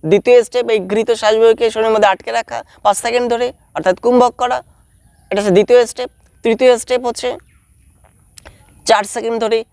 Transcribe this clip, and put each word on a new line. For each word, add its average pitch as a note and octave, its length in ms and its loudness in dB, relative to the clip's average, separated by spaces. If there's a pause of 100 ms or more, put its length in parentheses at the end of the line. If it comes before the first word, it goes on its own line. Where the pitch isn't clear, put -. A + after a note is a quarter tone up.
দ্বিতীয় A3 360 4
স্টেপ A#3 280 -4
এই A3 80 0
ঘৃত G#3+ 320 -4
শ্বাসবায়ুকে A3 600 2
শরীরের A3 220 -2
মধ্যে G#3+ 160 2
আটকে F#3+ 240 -4
রাখা A#3 320 -6 (180)
পাঁচ G3+ 140 2
সেকেন্ড A#3+ 360 -2
ধরে B3 200 -4 (220)
অর্থাৎ F#3 260 -2
কুম্ভক B3 340 2
করা, B3 280 -4 (680)
এটা G3 100 -2
হচ্ছে G#3 100 -2
দ্বিতীয় A3+ 360 4
স্টেপ। B3 240 -12 (320)
তৃতীয় A#3 360 2
স্টেপ B3 280 -4
হচ্ছে B3 320 -8 (1500)
চার G#3+ 200 0
সেকেন্ড A3+ 400 -6
ধরে A3+ 280 -2